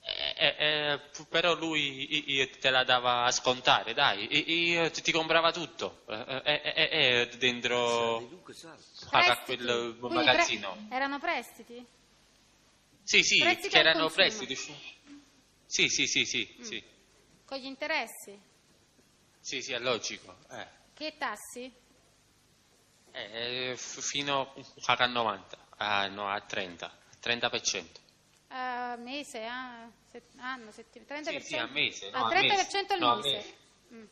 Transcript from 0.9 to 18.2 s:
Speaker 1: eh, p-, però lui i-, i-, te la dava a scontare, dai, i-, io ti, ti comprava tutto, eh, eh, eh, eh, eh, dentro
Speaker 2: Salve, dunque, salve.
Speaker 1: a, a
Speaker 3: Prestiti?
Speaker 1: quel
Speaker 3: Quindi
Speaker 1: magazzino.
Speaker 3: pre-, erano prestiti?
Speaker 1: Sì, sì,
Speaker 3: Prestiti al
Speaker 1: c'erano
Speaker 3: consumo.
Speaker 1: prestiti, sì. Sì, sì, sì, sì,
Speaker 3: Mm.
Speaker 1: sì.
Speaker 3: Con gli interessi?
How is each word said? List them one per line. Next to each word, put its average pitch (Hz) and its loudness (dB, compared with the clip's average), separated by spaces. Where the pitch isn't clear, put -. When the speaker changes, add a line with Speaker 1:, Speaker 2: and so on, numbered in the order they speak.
Speaker 1:
eh, 143 0
p-, 156 -14
però 170 4
lui 151 -2
i-, 143 0
i-, 131 2
te 139 2
la 131 4
dava 123 4
a 123 4
scontare, 123 2
dai, 117 2
i-, 165 2
io 165 2
ti, - -6
ti - 0
comprava 160 4
tutto, 151 -8
eh, 120 -6
eh, 147 2
eh, 156 -4
eh, 143 4
eh, 120 -14
dentro 120 2
Speaker 2:
Salve, 120 -8
dunque, - -18
salve. 156 -18
Speaker 1:
a, - 6
a - 6
Speaker 3:
Prestiti? - -10
Speaker 1:
quel 120 -2
Speaker 3:
Quindi 123 0
Speaker 1:
magazzino. 214 4
Speaker 3:
pre-, 240 -8
erano 277 -2
prestiti? 247 -6
Speaker 1:
Sì, 196 6
sì, 202 2
Speaker 3:
Prestiti 349 2
al 151 10
Speaker 1:
c'erano 160 6
Speaker 3:
consumo. 160 2
Speaker 1:
prestiti, 190 2
sì. - -10
Sì, 175 2
sì, 139 2
sì, 127 2
sì, 110 -4
Speaker 3:
Mm. - -14
Speaker 1:
sì. 120 -10
Speaker 3:
Con 269 -8
gli 247 -12
interessi? 269 -6